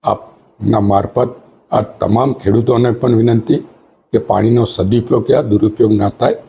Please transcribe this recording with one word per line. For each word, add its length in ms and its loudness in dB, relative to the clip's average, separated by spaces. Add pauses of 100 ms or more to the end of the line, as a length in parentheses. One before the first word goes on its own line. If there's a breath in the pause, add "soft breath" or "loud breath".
આપના 760 -4
મારફત 520 0 (400)
આ 120 0 (160)
તમામ 340 0
ખેડૂતોને 580 0
પણ 260 0
વિનંતી 440 0 (520)
કે 60 2
પાણીનો 460 2
સદુપયોગ 640 -2
કે 160 2
દુરુપયોગ 500 0
ના 160 0
થાય 280 -2 (120)